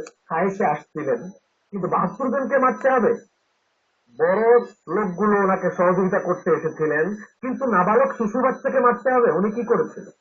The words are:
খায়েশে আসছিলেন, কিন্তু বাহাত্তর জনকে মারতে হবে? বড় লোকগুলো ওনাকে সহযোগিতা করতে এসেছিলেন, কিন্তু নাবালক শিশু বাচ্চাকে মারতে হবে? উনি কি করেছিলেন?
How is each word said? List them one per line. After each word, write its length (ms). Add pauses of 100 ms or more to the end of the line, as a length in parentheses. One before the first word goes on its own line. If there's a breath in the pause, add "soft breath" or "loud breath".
(300)
খায়েশে 360
আসছিলেন, 640 (420)
কিন্তু 160
বাহাত্তর 440
জনকে 260
মারতে 320
হবে? 240 (1040)
বড় 420 (280)
লোকগুলো 520
ওনাকে 320
সহযোগিতা 480
করতে 320
এসেছিলেন, 640
কিন্তু 500
নাবালক 460
শিশু 280
বাচ্চাকে 400
মারতে 320
হবে? 200
উনি 200
কি 120
করেছিলেন? 580